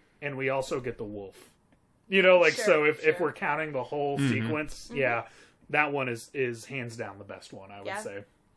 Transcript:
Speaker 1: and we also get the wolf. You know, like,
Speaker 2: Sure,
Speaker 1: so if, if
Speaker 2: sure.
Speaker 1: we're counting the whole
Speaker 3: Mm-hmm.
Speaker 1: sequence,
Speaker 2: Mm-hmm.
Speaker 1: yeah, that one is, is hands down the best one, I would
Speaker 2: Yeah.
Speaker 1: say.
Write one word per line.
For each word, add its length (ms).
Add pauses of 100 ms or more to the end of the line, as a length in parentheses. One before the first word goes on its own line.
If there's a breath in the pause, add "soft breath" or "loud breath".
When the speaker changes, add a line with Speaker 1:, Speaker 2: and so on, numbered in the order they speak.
(220)
Speaker 1:
and 140
we 140
also 300
get 180
the 60
wolf. 460 (580)
You 140
know, 160
like, 160
Speaker 2:
Sure, 100
Speaker 1:
so 200
if, 220
if 120
Speaker 2:
sure. 100
Speaker 1:
we're 40
counting 400
the 120
whole 340
Speaker 3:
Mm-hmm. 140
Speaker 1:
sequence, 560
Speaker 2:
Mm-hmm. 80
Speaker 1:
yeah, 280 (460 loud breath)
that 220
one 160
is, 260
is 320
hands 300
down 220
the 60
best 280
one, 180
I 80
would 80
Speaker 2:
Yeah. 160
Speaker 1:
say. 220 (320)